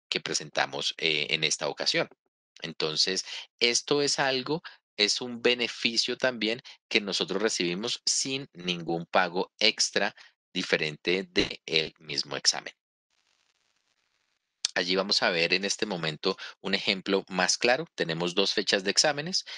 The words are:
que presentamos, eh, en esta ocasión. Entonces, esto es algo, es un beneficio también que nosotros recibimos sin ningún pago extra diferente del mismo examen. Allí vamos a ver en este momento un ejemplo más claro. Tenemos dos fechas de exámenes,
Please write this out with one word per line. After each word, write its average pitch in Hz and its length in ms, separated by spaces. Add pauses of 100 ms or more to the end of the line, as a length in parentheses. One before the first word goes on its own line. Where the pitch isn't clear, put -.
que - 120
presentamos, 71 760
eh, 78 320
en 78 120
esta 76 260
ocasión. - 400 (520)
Entonces, 82 640 (340)
esto 120 440
es 143 160
algo, 135 440 (340)
es 104 240
un 120 220
beneficio 120 720
también 117 460 (260)
que 110 120
nosotros 95 420
recibimos 101 640
sin 135 460
ningún 85 540
pago 90 520
extra 107 560 (380)
diferente 87 800
del 78 640
mismo 71 380
examen. - 360 (2000)
Allí 92 200
vamos 98 260
a 113 80
ver 85 240
en 95 100
este 101 220
momento 85 500 (240)
un 98 140
ejemplo 98 540
más 92 300
claro. 131 360
Tenemos 85 400
dos 196 200
fechas 101 280
de 101 80
exámenes, 151 540 (140)